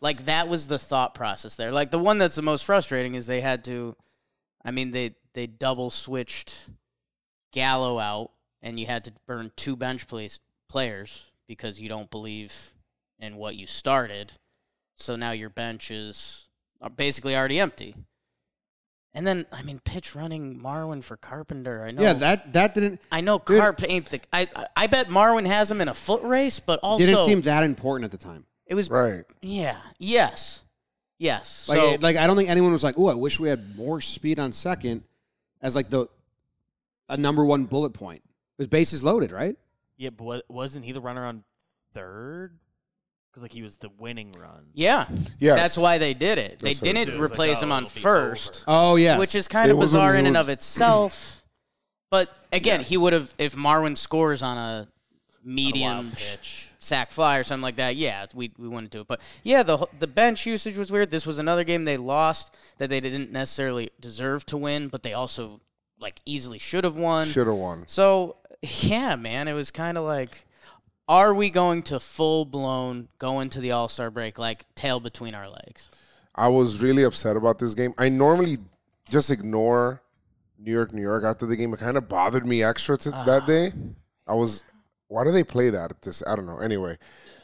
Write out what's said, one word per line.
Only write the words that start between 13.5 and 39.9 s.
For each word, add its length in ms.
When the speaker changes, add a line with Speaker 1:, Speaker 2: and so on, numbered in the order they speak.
Speaker 1:
you 100
started. 640
So 200
now 160
your 180
bench 400
is, 560
uh, 80
basically 480
already 240
empty. 340
And 140
then, 240
I 120
mean, 180
pitch 340
running 460
Marwin 420
for 140
Carpenter. 680
I 60
know. 120
Speaker 2:
Yeah, 120
that, 380
that 220
didn't 260
Speaker 1:
I 100
know 240
Speaker 2:
Dude. 140
Speaker 1:
Carp 300
ain't 180
the, 140
I, 220
I, 120
I 100
bet 220
Marwin 380
has 220
him 120
in 80
a 60
foot 280
race, 380
but 240
also 200
Speaker 2:
Didn't 220
seem 160
that 220
important 400
at 120
the 80
time. 200
Speaker 1:
it 100
was 120
Speaker 3:
Right. 360
Speaker 1:
Yeah. 360
Yes. 640
Yes. 500
Speaker 2:
Like, 100
Speaker 1:
So 160
Speaker 2:
it, 100
like, 120
I 120
don't 80
think 120
anyone 240
was 120
like, 140
"Ooh, 100
I 60
wish 260
we 80
had 280
more 240
speed 380
on 140
second," 500
as, 160
like, 140
the, 160
a 60
number 280
one 220
bullet 260
point. 320
It 380
was 60
bases 360
loaded, 280
right? 240